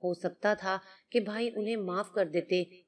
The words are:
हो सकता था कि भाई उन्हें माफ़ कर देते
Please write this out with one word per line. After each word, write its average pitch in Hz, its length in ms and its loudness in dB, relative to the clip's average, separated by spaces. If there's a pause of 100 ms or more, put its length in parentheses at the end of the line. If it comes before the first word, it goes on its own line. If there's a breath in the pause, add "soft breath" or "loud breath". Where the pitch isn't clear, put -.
हो 180 100 0
सकता 180 400 0
था 190 260 -2 (320 loud breath)
कि 240 100 4
भाई 214 280 -2
उन्हें 220 280 -2
माफ़ 190 360 -4
कर 190 140 2
देते 175 380 2 (220 loud breath)